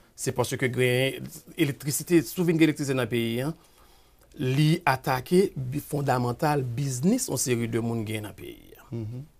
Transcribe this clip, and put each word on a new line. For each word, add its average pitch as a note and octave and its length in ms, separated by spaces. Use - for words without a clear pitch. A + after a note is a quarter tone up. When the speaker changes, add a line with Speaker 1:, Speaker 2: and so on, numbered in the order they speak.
Speaker 1:
C'est - 160
parce B2 260
que C3 80
gain B2+ 460
électricité, D3+ 680
souvent F3+ 300
gain D#3+ 80
électricité D3 340
dans B2+ 80
le A2+ 40
pays, A#2 340
hein, D3+ 120
li D3+ 440
attaquer C3+ 720
bi-, C3 240
fondamental C#3 840
business, C3+ 640
une C3+ 100
série A#2 300
de A#2 120
monde A#2 240
gain G#2+ 180
dans G#2 80
le F#2 40
pays, - 460
hein. - 140
Speaker 2:
Mhm. A#2 300